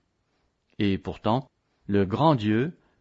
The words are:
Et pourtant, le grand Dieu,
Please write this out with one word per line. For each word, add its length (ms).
Et 200
pourtant, 500
le 180
grand 300
Dieu, 420